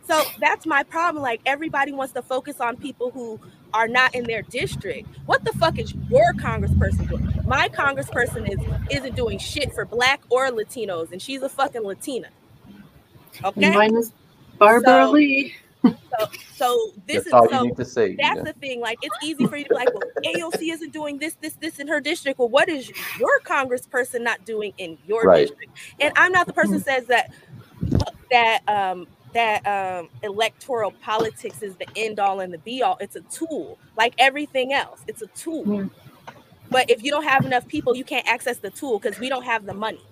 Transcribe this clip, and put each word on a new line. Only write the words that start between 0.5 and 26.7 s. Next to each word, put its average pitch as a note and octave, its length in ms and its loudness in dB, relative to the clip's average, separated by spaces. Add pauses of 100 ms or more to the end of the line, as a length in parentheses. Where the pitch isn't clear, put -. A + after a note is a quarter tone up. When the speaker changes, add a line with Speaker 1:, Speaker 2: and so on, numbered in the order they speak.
Speaker 1:
my D4 180 2
problem. E4 380 -2
Like, A#3 240 -4
everybody C#4+ 460 -2
wants C4+ 220 -6
to B3+ 100 -6
focus C4 360 -8
on A#3+ 180 -4
people B3 340 -8
who A#3 280 -12 (360)
are A3+ 120 2
not B3+ 280 2
in B3 80 -4
their A3+ 180 -6
district. G3 680 -8 (200)
What - 180 0
the A4+ 80 -2
fuck E4 240 0
is A4 160 -8 (160)
your C#5 240 4
congressperson - 760 0
doing? - 240 -4 (140)
My C#4+ 240 0
congressperson C4+ 800 -2
is, G3 80 -4 (300)
isn't C4+ 260 -4
doing A3+ 220 -2
shit - 360 -6
for G#3 120 -6
Black B3 440 2
or B3+ 200 2
Latinos, G#3 600 -6
and F#3+ 100 -12
she's C4 220 -8
a C4+ 60 -6
fucking A#3+ 340 -4
Latina. G3 460 -8 (1120)
Okay? G3 280 2
Speaker 2:
Mine A3 240 6
is A3+ 160 0 (460)
Barbara A#3+ 480 10
Speaker 1:
So, C4 60 2
Speaker 2:
Lee. C#4 420 4 (300)
Speaker 1:
so, A#3 80 8 (640)
so B3 360 0 (160)
this - 180 -2
Speaker 3:
That's - 20 -10
Speaker 1:
is, E4 60 2
Speaker 3:
all A#2+ 120 10
you - 60 4
Speaker 1:
so B3+ 140 2
Speaker 3:
need B3 120 -2
to B2 80 -4
say, A2 300 0
Speaker 1:
that's D4 220 0
Speaker 3:
Ina. - 80 -6
Speaker 1:
the D#4 80 -8
thing. B3+ 280 -8
Like, A#3 220 -4
it's C#4+ 200 -6
easy D4 220 0
for - 120 -2
you F#3+ 80 -6
to - 40 -18
be - 60 4
like, B3 180 0
"Well, G3 100 -6 (220)
A E4+ 160 -2
O E4 100 -6
C E4 200 -4
isn't D#4+ 200 -10
doing D4 280 -8
this, D#4 200 -6
this, D#4 140 -10
this - 260 -10
in C#4+ 80 -10
her D4+ 140 0
district." C#4+ 380 -4
Well, A#3+ 100 2
what C#4+ 180 4
is C#4 240 -6 (280)
your F4+ 260 4
congressperson B3+ 760 -2
not A3+ 220 -2
doing G#3 360 -6
in E3 180 -10 (100)
your G#3+ 160 0
Speaker 3:
Right. E3+ 240 8
Speaker 1:
district? - 240 -14 (300)
And C#4+ 160 2
I'm E4+ 140 6
not F4+ 160 4
the - 60 -12
person D4+ 200 2